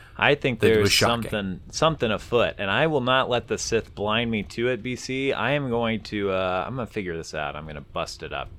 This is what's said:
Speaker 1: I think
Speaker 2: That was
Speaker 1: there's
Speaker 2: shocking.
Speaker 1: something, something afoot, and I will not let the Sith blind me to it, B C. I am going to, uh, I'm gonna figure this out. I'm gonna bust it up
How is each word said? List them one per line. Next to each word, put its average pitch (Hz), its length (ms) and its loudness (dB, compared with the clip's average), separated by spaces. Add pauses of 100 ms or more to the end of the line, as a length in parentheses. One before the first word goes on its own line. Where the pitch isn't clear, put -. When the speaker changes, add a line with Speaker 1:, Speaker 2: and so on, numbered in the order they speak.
(180)
Speaker 1:
I 131 180 6
think 127 240 -2
Speaker 2:
That 113 100 6
was 110 60 6
Speaker 1:
there's 101 160 6
Speaker 2:
shocking. 113 400 2
Speaker 1:
something, 98 280 -4 (120)
something 147 400 2
afoot, 101 480 2
and 101 120 -2
I 135 160 2
will 151 140 2
not 127 280 2
let 120 180 0
the 104 100 -2
Sith - 380 -2
blind 107 360 0
me 107 120 -2
to 117 260 -2
it, 113 140 -2
B 123 120 -4
C. 135 380 -2
I 113 180 0
am 143 180 0
going 117 340 0
to, 101 280 -2
uh, 92 340 0
I'm 120 100 -8
gonna 123 100 -6
figure 90 320 -6
this 78 160 -10
out. 76 220 -6
I'm 78 100 -10
gonna 76 160 -12
bust - 420 -8
it 73 80 -10
up 69 280 -6